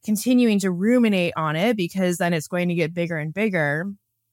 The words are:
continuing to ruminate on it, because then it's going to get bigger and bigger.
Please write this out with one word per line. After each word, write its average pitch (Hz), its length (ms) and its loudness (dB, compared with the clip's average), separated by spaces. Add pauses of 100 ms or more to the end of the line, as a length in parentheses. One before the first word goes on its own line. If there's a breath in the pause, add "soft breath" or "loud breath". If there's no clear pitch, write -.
continuing 220 540 2
to 190 100 0
ruminate 196 640 2
on 156 200 -2
it, 220 200 0
because 180 420 0
then 175 160 0
it's 156 140 -2
going 175 200 -2
to 175 80 0
get 170 180 0
bigger 170 240 -4
and 156 160 -6
bigger. 180 580 -2 (420)